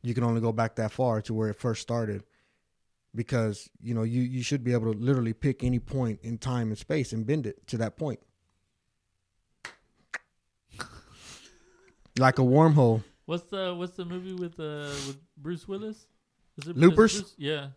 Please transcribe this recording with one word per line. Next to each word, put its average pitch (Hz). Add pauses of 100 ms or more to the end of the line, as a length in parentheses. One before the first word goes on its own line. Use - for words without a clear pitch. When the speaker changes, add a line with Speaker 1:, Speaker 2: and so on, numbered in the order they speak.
Speaker 1:
You 120
can 120
only 117
go 113
back 110
that 110
far 120
to 113
where 110
it 104
first 113
started. 107 (920)
Because, 113 (140)
you 117
know, 113
you, 117
you 123
should 135
be 123
able 113
to 104
literally 120
pick 131
any 123
point 117
in 117
time 123
and 107
space 147
and 110
bend 143
it -
to 120
that 110
point. 156 (4000)
Like 131
a 135
wormhole. 131 (240)
Speaker 2:
What's 170
the, 190
what's 175
the 185
movie 180
with, 175
uh, 151 (180)
with 139 (180)
Bruce 156
Willis? 214
Is -
it, -
is 156
it 170
Speaker 1:
Loopers? 185
Speaker 2:
Bruce? -
Yeah. 143